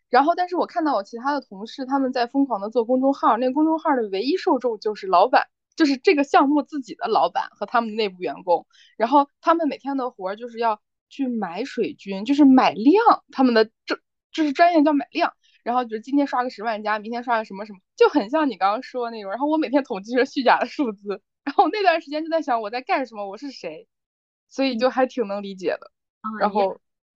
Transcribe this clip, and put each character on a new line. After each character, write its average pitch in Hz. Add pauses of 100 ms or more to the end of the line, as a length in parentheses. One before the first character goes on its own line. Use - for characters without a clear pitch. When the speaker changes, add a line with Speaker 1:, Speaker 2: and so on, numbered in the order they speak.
Speaker 1:
然 262
后 339
但 359
是 359
我 311
看 339
到 294
我 202
其 226
他 269
的 277
同 202
事， 262
他 269
们 262
在 247
疯 277
狂 214
地 214
做 226
公 254
众 269
号 277
儿， 214
那 247
个 262
公 302
众 320
号 311
儿 254
的 214
唯 190
一 294
受 302
众 233
就 214
是 196
老 190
板， 262 (300)
就 320
是 277
这 349
个 285
项 294
目 294
自 294
己 -
的 -
老 175
板 -
和 -
他 233
们 233
的 208
内 220
部 180
员 180
工。 175 (300)
然 214
后 277 (120)
他 -
们 330
每 269
天 277
的 254
活 185
儿 202
就 240
是 233
要 226 (260)
去 -
买 208
水 190
军， 196
就 262
是 294
买 254
量， 320
他 -
们 247
的 220 (160)
这， - (340)
就 320
是 294
专 349
业 311
叫 302
买 277
量。 330 (300)
然 233
后 254
就 233
是 220
今 262
天 285
刷 247
个 254
十 202
万 220
加， 208
明 208
天 240
刷 240
个 220
什 202
么 196
什 214
么， 190 (180)
就 466
很 226
像 294
你 185
刚 196
刚 247
说 247
的 233
那 226
种。 196
然 208
后 277
我 302
每 311
天 269
统 196
计 226
着 262
虚 -
假 208
的 226
数 240
字， 202 (220)
然 277
后 381
那 427
段 339
时 302
间 302
就 320
在 320
想 240
我 214
在 240
干 294
什 226
么， 208
我 196
是 277
谁， 165 (600)
所 269
以 254
就 247
还 254
挺 254
能 202
理 196
解 185 (120)
的。 - (300)
Speaker 2:
啊， - (120)
Speaker 1:
然 208
后， 196 (380)